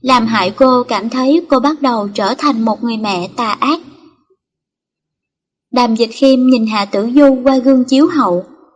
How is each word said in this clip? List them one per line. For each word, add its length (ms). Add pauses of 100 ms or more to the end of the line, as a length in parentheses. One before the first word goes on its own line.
làm 260
hại 240
cô 320
cảm 280
thấy 380
cô 120
bắt 220
đầu 320
trở 240
thành 260
một 200
người 120
mẹ 400
tà 140
ác. 300 (1900)
Đàm 220
Dịch 180
Khiêm 340
nhìn 200
Hạ 180
Tử 300
Du 300
qua 140
gương 260
chiếu 220
hậu 380 (320)